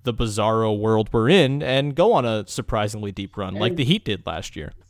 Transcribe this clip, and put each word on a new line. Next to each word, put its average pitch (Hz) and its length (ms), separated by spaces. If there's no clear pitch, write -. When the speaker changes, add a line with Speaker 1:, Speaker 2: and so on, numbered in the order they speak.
Speaker 1:
the 120 100
bizarro 110 640
world 107 340
we're 117 180
in 151 340
and 135 320
go 202 180
on 143 100
a 110 240
surprisingly 104 640
deep 98 260
run 95 180
like 107 160
Speaker 2:
And 170 80
Speaker 1:
the 127 60
Heat 131 200
did 104 220
last 82 280
year. 73 160